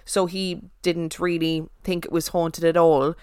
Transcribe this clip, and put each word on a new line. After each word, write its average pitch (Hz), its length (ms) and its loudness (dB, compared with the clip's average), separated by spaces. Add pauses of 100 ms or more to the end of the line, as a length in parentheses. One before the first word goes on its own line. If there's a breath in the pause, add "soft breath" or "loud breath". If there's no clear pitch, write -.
so 190 220 0
he 185 360 -6 (200)
didn't 170 360 -2
really 165 480 -2 (180)
think 175 200 -4
it - 80 -10
was 165 160 -2
haunted 165 360 -2
at 165 120 4
all, 160 460 4